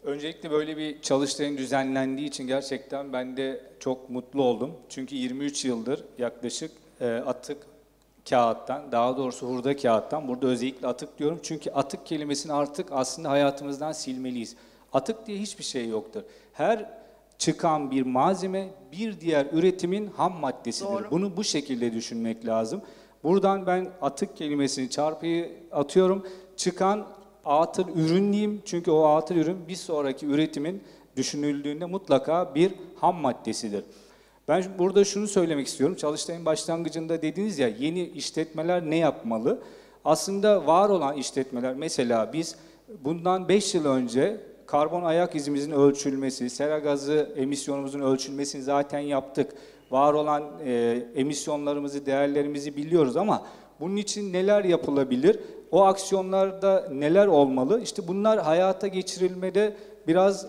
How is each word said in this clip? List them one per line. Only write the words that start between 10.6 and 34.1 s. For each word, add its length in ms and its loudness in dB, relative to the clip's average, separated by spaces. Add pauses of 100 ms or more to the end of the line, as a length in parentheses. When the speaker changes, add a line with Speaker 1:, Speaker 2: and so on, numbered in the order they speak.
Speaker 1:
atık 320 -6
diyorum. 240 -2
Çünkü 280 -8
atık 360 -4
kelimesini 460 -4
artık 380 -2
aslında 400 -4
hayatımızdan 600 0
silmeliyiz. 640 -8 (360)
Atık 340 -2
diye 120 -8
hiçbir 260 -10
şey 240 -6
yoktur. 340 -6 (300)
Her 380 -2 (480)
çıkan 520 0
bir 120 0
malzeme 680 0 (240)
bir 280 -8
diğer 320 2
üretimin 540 2
ham 260 -2
maddesidir. 580 -6
Speaker 2:
Doğru. 200 -4
Speaker 1:
Bunu 260 0
bu 80 -2
şekilde 480 -2
düşünmek 540 -4
lazım. 360 -2 (420)
Buradan 420 2
ben 220 0 (120)
atık 360 -4
kelimesini 540 -2
çarpıyı 640 -2 (200)
atıyorum. 540 2 (300)
Çıkan 500 0 (380)
atıl 440 2
ürün 440 2
diyeyim. 320 0
Çünkü 260 -2
o 140 6
atıl 300 4
ürün 340 0
bir 60 -8
sonraki 520 -4
üretimin 560 0 (340)
düşünüldüğünde 680 -2
mutlaka 680 0
bir 180 4 (240)
ham 200 2
maddesidir. 680 -4 (640)